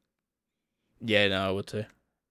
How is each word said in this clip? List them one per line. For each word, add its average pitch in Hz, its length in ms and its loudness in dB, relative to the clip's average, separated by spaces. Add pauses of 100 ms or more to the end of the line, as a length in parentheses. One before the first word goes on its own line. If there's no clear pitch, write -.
(1000)
Yeah, 104 280 2
no, 95 200 0
I 95 40 0
would 98 160 -4
too. 107 180 -8 (460)